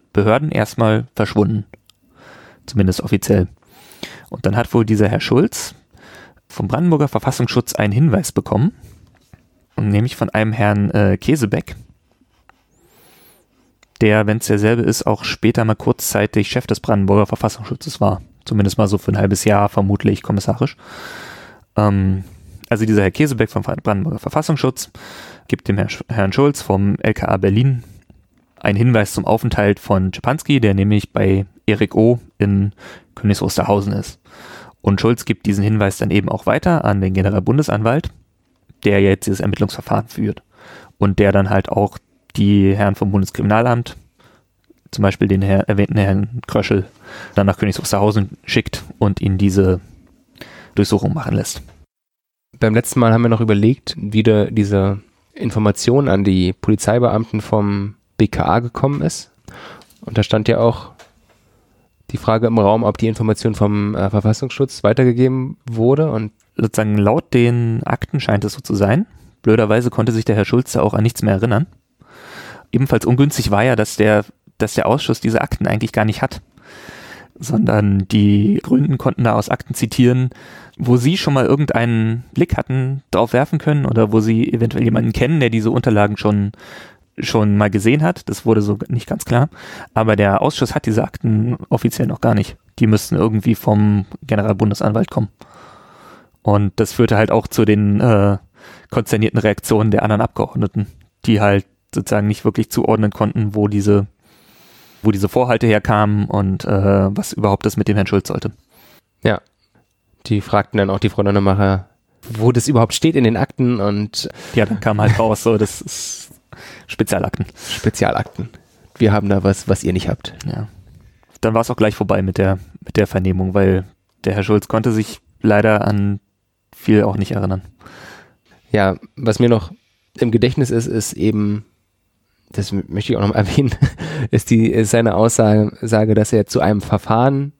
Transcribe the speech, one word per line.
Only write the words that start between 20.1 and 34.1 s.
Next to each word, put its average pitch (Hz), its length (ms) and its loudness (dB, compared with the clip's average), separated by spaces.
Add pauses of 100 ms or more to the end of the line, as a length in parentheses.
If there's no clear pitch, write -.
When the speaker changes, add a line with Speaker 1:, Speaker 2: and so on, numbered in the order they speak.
Speaker 1:
kommissarisch. 110 520 -2 (1000)
Ähm, 95 480 0 (440)
also 110 160 0
dieser 107 180 4
Herr 95 100 2
Kesebeck 123 380 0
vom 101 120 -4
Brandenburger - 560 -4
Verfassungsschutz - 720 -4 (560)
gibt - 220 -6
dem 98 100 0
Herr 104 100 -2
Sch-, - 200 -12
Herrn 98 240 -2
Schulz 143 300 0
vom 98 380 0
L 107 140 0
K - 140 -6
A 98 80 0
Berlin 117 480 0 (760)
einen 101 180 0
Hinweis 113 360 2
zum 98 120 -4
Aufenthalt 107 540 0
von 95 320 -2
Czepanski, 139 480 -2
der 107 160 2
nämlich 101 380 0
bei 98 340 0 (200)
Erik 104 280 0
O. 117 240 4 (200)
in 101 340 0 (420)
Königs 101 280 -2
Wusterhausen 98 500 0
ist. - 260 -8 (600)